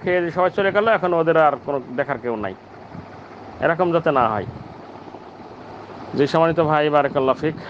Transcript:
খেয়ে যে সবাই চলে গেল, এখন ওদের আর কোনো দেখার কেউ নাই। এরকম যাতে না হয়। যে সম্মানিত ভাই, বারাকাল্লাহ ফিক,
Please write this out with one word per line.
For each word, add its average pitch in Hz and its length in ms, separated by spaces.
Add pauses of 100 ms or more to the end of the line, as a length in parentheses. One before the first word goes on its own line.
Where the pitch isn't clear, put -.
খেয়ে 180 220
যে 170 60
সবাই 180 260
চলে 196 160
গেল, 208 160
এখন 180 260
ওদের 165 220
আর 151 180 (120)
কোনো 143 120 (180)
দেখার 135 220
কেউ 120 180
নাই। 101 180 (1080)
এরকম 170 300
যাতে 165 240
না 123 100
হয়। 104 180 (1700)
যে 143 120
সম্মানিত 165 340
ভাই, 151 300
বারাকাল্লাহ 139 440
ফিক, 151 220 (140)